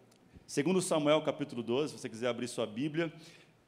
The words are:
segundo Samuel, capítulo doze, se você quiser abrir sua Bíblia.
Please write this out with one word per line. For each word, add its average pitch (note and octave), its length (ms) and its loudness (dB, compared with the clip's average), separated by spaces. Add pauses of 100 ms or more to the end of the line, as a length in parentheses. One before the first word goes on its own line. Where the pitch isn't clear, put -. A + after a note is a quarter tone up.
(480)
segundo E3+ 340 2
Samuel, D3+ 400 4
capítulo C#3 400 -4
doze, A#2+ 320 0
se A2+ 60 -16
você B2+ 100 -8
quiser A2+ 200 -2
abrir A#2+ 180 -2
sua A#2 180 -2
Bíblia. D3+ 480 -4 (540)